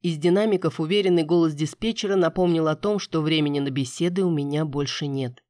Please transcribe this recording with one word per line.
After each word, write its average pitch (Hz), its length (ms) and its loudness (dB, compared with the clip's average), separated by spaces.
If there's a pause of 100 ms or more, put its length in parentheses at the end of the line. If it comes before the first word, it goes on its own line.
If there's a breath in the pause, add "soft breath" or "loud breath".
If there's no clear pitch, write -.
Из 165 160 -2
динамиков 180 640 2
уверенный 180 440 2
голос 160 300 2
диспетчера 196 640 -2
напомнил 170 520 2
о 156 80 0
том, 202 240 -2
что 160 220 -4
времени 151 380 0
на 139 120 -2
беседы 170 520 -2
у 180 60 2
меня 147 360 0
больше 143 420 -4
нет. 135 420 -4